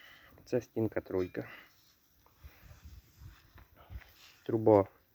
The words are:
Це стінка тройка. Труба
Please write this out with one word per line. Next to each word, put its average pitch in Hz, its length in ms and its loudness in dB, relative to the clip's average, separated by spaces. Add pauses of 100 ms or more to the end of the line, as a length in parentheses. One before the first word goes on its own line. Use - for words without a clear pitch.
(460)
Це 127 160 -2
стінка 113 400 -4
тройка. 92 440 -6 (3000)
Труба 107 400 6 (280)